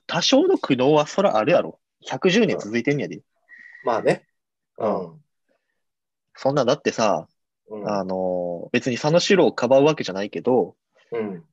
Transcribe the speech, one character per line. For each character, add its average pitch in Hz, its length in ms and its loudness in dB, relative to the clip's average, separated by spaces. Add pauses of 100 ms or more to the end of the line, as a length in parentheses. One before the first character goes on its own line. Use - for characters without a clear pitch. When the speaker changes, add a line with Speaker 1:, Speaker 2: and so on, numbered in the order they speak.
Speaker 1:
多 - 160 -4
少 311 260 4
の 381 100 2
苦 - 180 0
悩 127 160 2
は 147 160 4
そ - 140 -2
ら 190 160 2
あ 107 60 2
る 139 80 2
や 117 100 4
ろ。 - 180 -10 (220)
百 - 280 -2
十 214 160 4
年 107 140 -2
続 107 180 -6
い 117 60 -2
て 143 100 0
ん 147 60 -2
や 90 80 -4
で。 - 100 -10
Speaker 2:
う - 20 -16
ん。 - 40 -20 (640)
ま 117 120 0
あ 98 60 -2
ね。 175 240 0 (500)
う 110 100 -4
ん。 92 260 -6
Speaker 1:
う - 20 -20
ん。 76 80 -20 (1120)
そ 135 160 -2
ん 143 40 -4
な、 139 80 2
だ 120 100 2
っ - 80 -2
て 107 100 -2
さ、 98 360 0 (420)
Speaker 2:
う 107 100 -12
ん。 104 100 -6
Speaker 1:
あ 101 140 -2
の、 90 680 -6
別 123 200 -2
に 113 60 -4
佐 151 140 -2
野 175 80 4
史 202 160 2
郎 160 120 4
を 101 60 0
か - 140 -4
ば 135 120 6
う 139 40 6
わ 151 120 4
け 127 80 -10
じ - 80 -8
ゃ - 20 -10
な 98 100 -6
い 101 60 -8
け - 120 -8
ど、 117 340 0 (360)
Speaker 2:
う 117 80 -6
ん。 95 340 -8